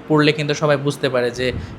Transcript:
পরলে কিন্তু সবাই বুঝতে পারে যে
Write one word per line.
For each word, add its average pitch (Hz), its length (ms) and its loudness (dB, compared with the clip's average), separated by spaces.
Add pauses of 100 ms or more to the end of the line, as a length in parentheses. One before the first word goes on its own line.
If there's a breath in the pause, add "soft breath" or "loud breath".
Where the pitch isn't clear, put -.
পরলে 151 240 6
কিন্তু 151 220 -2
সবাই 147 220 2
বুঝতে 139 320 -2
পারে 123 220 0
যে 123 220 -2 (260 loud breath)